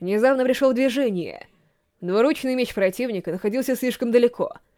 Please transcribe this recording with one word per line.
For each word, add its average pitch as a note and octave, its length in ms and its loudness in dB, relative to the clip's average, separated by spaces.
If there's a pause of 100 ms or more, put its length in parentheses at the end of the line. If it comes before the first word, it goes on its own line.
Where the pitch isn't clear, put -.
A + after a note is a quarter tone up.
внезапно A#3 440 2
пришел C4 280 2
в - 20 0
движение. A3+ 720 -2 (540)
Двуручный B3+ 560 0
меч B3 180 -4
противника G3 560 -2
находился A3 460 -2
слишком B3 340 -4
далеко. A#3+ 440 2 (240)